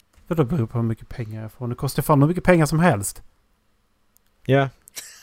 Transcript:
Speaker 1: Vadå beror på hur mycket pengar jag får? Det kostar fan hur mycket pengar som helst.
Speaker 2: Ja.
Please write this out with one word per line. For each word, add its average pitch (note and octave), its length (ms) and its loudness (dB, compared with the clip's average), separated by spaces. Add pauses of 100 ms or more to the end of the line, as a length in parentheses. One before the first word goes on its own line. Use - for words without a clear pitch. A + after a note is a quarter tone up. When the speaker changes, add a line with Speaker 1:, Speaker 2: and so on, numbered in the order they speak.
(280)
Speaker 1:
Vadå E3 160 0
beror A#2 240 -2
på - 100 -8
hur A#2 80 -2
mycket A2+ 240 -6
pengar A2 320 -12
jag A2+ 100 -14
får? - 160 -12
Det A#2+ 80 -6
kostar C#3+ 280 -6
fan D3 180 4
hur D3 60 6
mycket F3 160 -4
pengar F3 220 6
som D#3 140 -2
helst. C3+ 420 0 (1200)
Speaker 2:
Ja. C3+ 240 2 (540)